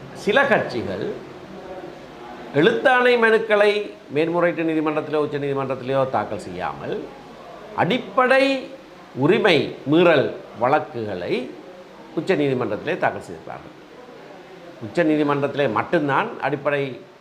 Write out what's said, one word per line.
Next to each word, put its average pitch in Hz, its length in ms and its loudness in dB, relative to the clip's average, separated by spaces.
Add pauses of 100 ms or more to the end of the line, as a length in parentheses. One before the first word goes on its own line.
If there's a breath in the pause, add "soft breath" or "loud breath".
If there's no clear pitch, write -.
(140)
சில 247 320 2
கட்சிகள் 110 640 -2 (1400)
எழுத்தாணை 240 720 4
மனுக்களை 208 640 4 (240)
மேன்முறையீட்டு 165 560 2
நீதிமன்றத்திலோ 156 460 -2
உச்ச 147 220 0
நீதிமன்றத்திலோ 135 720 -2
தாக்கல் 104 380 -4
செய்யாமல் 87 560 -6 (720)
அடிப்படை 254 680 2 (720)
உரிமை 170 600 4 (160)
மீறல் 156 420 6 (260)
வழக்குகளை 123 920 -2 (640)
உச்ச 175 200 0
நீதிமன்றத்திலே 127 640 0
தாக்கல் 101 220 0
செய்திருக்கிறார்கள். - 600 -14 (1040)
உச்ச 117 200 0
நீதிமன்றத்திலே 143 720 2
மட்டும்தான் 151 680 0
அடிப்படை 143 600 -2 (200)